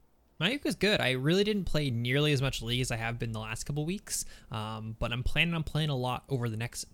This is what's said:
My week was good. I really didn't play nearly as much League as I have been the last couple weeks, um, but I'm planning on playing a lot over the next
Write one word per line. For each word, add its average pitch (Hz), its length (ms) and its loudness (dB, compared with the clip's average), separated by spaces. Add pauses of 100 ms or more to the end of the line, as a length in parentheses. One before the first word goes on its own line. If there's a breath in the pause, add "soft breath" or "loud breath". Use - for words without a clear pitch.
(400)
My 190 100 2
week 285 160 -4
was 262 100 0
good. 214 240 4
I 127 120 2
really 156 320 4
didn't 202 220 0
play 147 260 2
nearly 127 420 4
as 127 80 4
much 135 220 0
League 120 180 0
as 123 100 0
I 117 60 -2
have 117 220 -4
been 117 120 -4
the 110 80 -4
last 110 260 -6
couple 147 200 -2
weeks, - 400 -4 (260 loud breath)
um, 110 480 -6
but 117 140 0
I'm 123 100 -2
planning 165 300 2
on 160 100 0
playing 156 260 -2
a 143 60 0
lot 123 320 -2
over 120 220 -2
the 107 80 -6
next - 360 -6